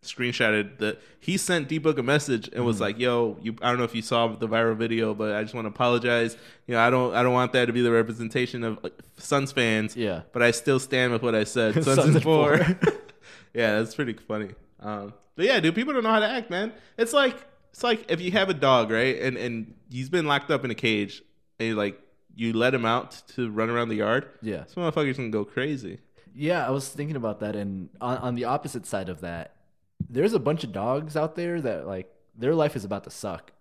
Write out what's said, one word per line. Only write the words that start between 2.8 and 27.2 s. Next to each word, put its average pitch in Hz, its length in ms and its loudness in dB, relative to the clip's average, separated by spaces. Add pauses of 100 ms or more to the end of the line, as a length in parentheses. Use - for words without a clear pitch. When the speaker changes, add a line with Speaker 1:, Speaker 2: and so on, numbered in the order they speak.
Speaker 1:
like, 104 140 -4
"Yo, 120 440 0
you, 113 180 -6
I 120 80 0
don't 123 100 2
know 123 60 2
if 117 100 -4
you 117 80 -4
saw 117 260 2
the 110 200 -4
viral 113 280 2
video, 113 360 0
but 107 220 -2
I 107 80 -2
just 110 120 -8
wanna 113 140 -6
apologize. 120 680 2 (300)
You 123 80 -4
know, 113 60 4
I 117 80 6
don't, 123 260 2
I 120 80 4
don't 123 120 4
want 123 180 2
that 123 140 4
to 120 60 0
be 120 100 2
the 120 100 6
representation 117 720 0
of, 110 200 -4
uh, 92 40 -2 (300)
Suns 139 340 0
fans. 110 440 0
Speaker 2:
Yeah. 98 260 -2 (100)
Speaker 1:
But 120 100 2
I 120 100 8
still 131 260 2
stand 127 340 0
with 113 100 0
what 117 120 2
I 107 100 4
said. 110 300 0
Speaker 2:
<laughs> - 100 2
Speaker 1:
Suns - 20 2 (100)
Speaker 2:
Suns 143 140 6
Speaker 1:
in 151 60 8
Speaker 2:
in 151 60 4
Speaker 1:
four." 151 360 4
Speaker 2:
four. 175 180 2 (160)
Speaker 1:
<laughs> - 60 -8 (560)
Yeah, 110 240 2
that's 110 160 -2
pretty 127 180 -4
funny. 107 380 -8 (280)
Um, 104 360 -10 (200)
but 175 120 0
yeah, 254 120 4
dude, 165 160 2
people 262 200 -2
don't 247 100 0
know 220 60 2
how 220 100 4
to 208 80 0
act, 240 220 -6
man. 196 200 -4 (280)
It's 226 160 -2
like, 269 200 4 (380)
it's - 100 -12
like 233 280 0
if 165 100 0
you 175 120 -4
have 196 180 2
a 180 40 2
dog, 131 360 4
right? 120 300 2
And, 127 180 -2
and 113 360 -6 (160)
he's 131 200 -8
been 170 160 0
locked 139 240 0
up 135 160 0
in 120 40 -4
a 110 40 -4
cage, 107 480 -2 (360)
and, 113 180 -2
like, 104 220 -2 (380)
you 113 160 -2
let 120 220 2
him 120 100 -2
out 117 380 -2 (120)
to 120 160 -4
run 110 200 -2
around 117 180 -2
the 107 80 -4
yard. 110 300 0 (160)
Speaker 2:
Yeah. 104 220 -6
Speaker 1:
This - 100 -20
motherfucker's 156 420 -2
gonna 123 140 -6
go 107 160 -2
crazy. 127 520 -6 (360)
Speaker 2:
Yeah, 151 300 -2
I 120 60 -2
was 135 200 -2
thinking 147 260 -6
about 110 240 -4